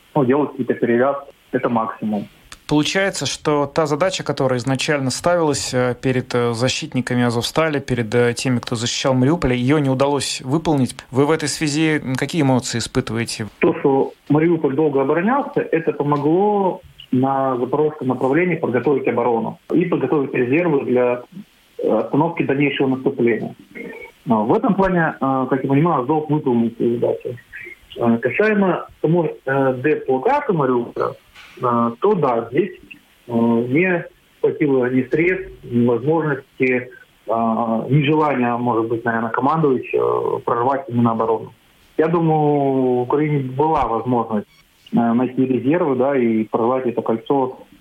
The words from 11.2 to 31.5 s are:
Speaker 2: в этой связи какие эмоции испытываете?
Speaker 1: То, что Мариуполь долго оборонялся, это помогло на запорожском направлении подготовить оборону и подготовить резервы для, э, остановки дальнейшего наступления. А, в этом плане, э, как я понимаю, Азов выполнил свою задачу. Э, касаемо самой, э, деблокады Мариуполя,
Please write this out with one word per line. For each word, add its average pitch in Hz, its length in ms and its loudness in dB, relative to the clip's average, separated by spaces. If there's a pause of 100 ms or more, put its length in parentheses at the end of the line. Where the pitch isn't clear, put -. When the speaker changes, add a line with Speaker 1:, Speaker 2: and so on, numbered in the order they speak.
Speaker 2:
в 147 60 4
этой 156 180 0
связи 156 500 0 (160)
какие 147 280 -2
эмоции 127 340 0
испытываете? 113 680 -4 (100)
Speaker 1:
То, 170 220 2
что 135 340 2 (160)
Мариуполь 156 460 2
долго 139 260 2
оборонялся, 170 600 0
это 160 320 -2
помогло 165 880 0 (300)
на 135 460 0
запорожском 147 520 -2
направлении 143 480 0
подготовить 127 500 0
оборону 120 500 0 (160)
и 170 120 4
подготовить 143 500 0
резервы 135 500 2
для, 123 380 0 (560)
э, - 120 0
остановки 151 520 0
дальнейшего 139 460 0
наступления. 123 640 -2 (760)
А, - 60 4
в 110 180 2
этом 220 220 2
плане, 185 440 2
э, 131 300 0
как 135 140 -2
я 139 60 -2
понимаю, 143 340 2
Азов 151 260 -2
выполнил 123 460 0
свою 120 240 -2
задачу. 123 300 -2 (680)
Э, 117 200 2
касаемо 196 680 0 (160)
самой, 156 320 0 (100)
э, 135 400 0
деблокады 151 720 0
Мариуполя, 127 600 -2 (460)